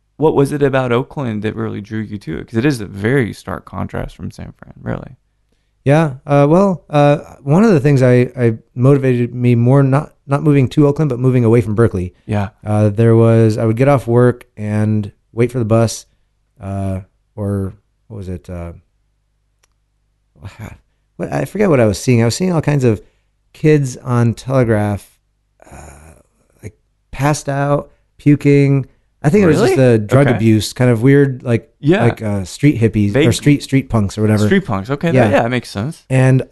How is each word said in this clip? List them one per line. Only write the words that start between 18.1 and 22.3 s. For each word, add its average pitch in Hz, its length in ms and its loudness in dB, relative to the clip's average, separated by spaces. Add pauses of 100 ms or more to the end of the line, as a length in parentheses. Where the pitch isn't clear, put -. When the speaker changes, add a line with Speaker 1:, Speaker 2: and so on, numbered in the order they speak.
Speaker 2:
was 95 120 -12
it? 90 220 -12
Uh, 85 220 -12 (1700)
<sighs> - 60 -16 (680)
what, - 160 -10
I - 120 -4
forget 202 240 -2
what 139 120 2
I 110 60 2
was 98 120 -2
seeing. 120 240 0
I - 20 2
was 117 120 -2